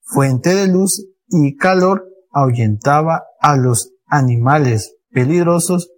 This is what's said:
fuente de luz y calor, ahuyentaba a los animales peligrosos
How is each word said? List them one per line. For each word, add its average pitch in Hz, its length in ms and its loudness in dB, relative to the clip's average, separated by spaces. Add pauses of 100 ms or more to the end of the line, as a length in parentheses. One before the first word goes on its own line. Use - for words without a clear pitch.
fuente 135 520 -2
de 196 120 0
luz 190 400 -2 (220)
y 143 280 0
calor, 185 500 0 (260)
ahuyentaba 139 880 0 (180)
a 147 160 2
los 123 360 -2 (140)
animales 127 920 0 (140)
peligrosos 170 880 0